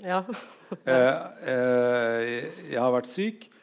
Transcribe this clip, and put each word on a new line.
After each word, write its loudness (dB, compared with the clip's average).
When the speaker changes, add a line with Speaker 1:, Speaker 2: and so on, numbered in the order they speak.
Speaker 1:
Ja. -2
<laughs> -6
Speaker 2:
Eh, 4
eh, 2
jeg -2
har 2
vært 0
syk, -6